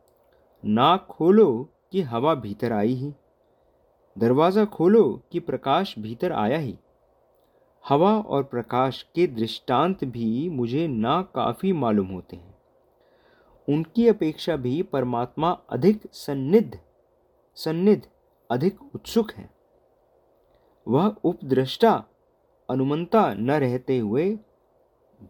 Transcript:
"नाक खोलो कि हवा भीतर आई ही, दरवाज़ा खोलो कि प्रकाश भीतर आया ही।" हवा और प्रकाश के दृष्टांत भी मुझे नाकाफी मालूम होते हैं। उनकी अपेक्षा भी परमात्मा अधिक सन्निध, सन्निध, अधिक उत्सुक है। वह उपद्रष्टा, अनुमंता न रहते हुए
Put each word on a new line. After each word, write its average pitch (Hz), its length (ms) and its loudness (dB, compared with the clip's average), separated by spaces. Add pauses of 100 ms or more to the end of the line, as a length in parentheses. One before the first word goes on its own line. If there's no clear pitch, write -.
(640)
"नाक 127 420 2
खोलो 160 600 4 (220)
कि 190 100 -2
हवा 135 340 0
भीतर 117 360 -6
आई 110 220 0
ही, 135 200 -8 (1040)
दरवाज़ा 156 480 2
खोलो 185 560 2 (100)
कि 175 80 -6
प्रकाश 143 600 -4
भीतर 113 320 -6
आया 107 260 -2
ही।" 117 200 -8 (1080)
हवा 190 320 4
और 139 240 -2
प्रकाश 123 640 -4 (100)
के 175 120 2
दृष्टांत 131 760 -2
भी 120 460 -4
मुझे 135 380 -2
नाकाफी 131 840 -2
मालूम 110 340 0
होते 92 280 -14
हैं। 90 220 -20 (1120)
उनकी 165 380 0
अपेक्षा 170 480 0
भी 135 280 -2
परमात्मा 127 680 -2
अधिक 175 500 0 (100)
सन्निध, 143 680 -2 (760)
सन्निध, 175 520 0 (440)
अधिक 151 440 -2
उत्सुक 220 360 -2
है। - 180 -18 (1400)
वह 180 360 2
उपद्रष्टा, 135 800 0 (680)
अनुमंता 147 640 0
न 113 180 -2
रहते 131 460 0
हुए 143 420 0 (920)